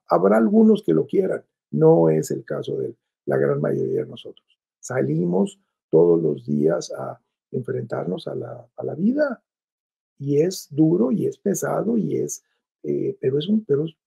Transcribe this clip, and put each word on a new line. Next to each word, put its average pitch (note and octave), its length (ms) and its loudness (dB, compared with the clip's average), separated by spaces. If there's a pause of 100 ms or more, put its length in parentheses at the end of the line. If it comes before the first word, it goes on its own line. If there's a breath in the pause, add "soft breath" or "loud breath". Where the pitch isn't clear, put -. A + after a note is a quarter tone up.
habrá G3 300 4
algunos A3 440 4
que E3 120 0
lo D#3 120 2
quieran. - 380 -2 (260)
No D#3+ 380 6
es D#3 220 0
el C3+ 140 -6
caso - 340 -6
de C2 180 -8 (300)
la C#2 100 0
gran C#2 240 0
mayoría - 420 -2
de - 40 -8
nosotros. - 400 -20 (340)
Salimos E3+ 800 -2 (300)
todos E2+ 320 6
los D2 240 -4
días D2+ 460 0
a - 280 -10 (300)
enfrentarnos C3 800 -6
a C#3 60 -10
la, - 320 -12 (100)
a - 80 -12
la C3 100 -6
vida B3+ 480 -2 (760)
y C#3+ 220 0
es F#3 300 -2
duro E3 420 2
y D3+ 140 -2
es C3+ 120 -6
pesado G3 600 -2
y - 180 -2
es, - 280 -6 (380)
eh, - 380 -4
pero C3 180 0
es D#3+ 100 -4
un, G#3+ 160 0
pero C#3+ 200 0
es, D#3+ 100 -8 (120)